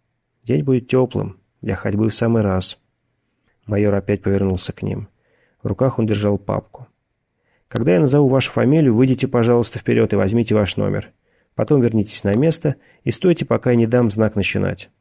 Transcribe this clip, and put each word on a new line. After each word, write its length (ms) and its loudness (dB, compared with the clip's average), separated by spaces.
«День 200 -2
будет 240 0
тёплым, 520 -2
для 160 -6
ходьбы 320 -2
в 60 -4
самый 280 0
раз». 360 -2
Майор 280 0
опять 280 -2
повернулся 500 -2
к 100 -20
ним. 260 -6
В 40 -6
руках 320 -2
он 80 0
держал 320 0
папку. 480 -10
«Когда 240 0
я 80 4
назову 280 4
вашу 220 0
фамилию, 440 2
выйдите, 340 2
пожалуйста, 500 0
вперёд 340 0
и 40 2
возьмите 380 0
ваш 240 0
номер. 340 -4
Потом 260 0
вернитесь 440 -2
на 100 0
место 420 0
и 60 -4
стойте, 340 0
пока 260 0
я 60 4
не 100 4
дам 240 2
знак 240 0
начинать». 560 -4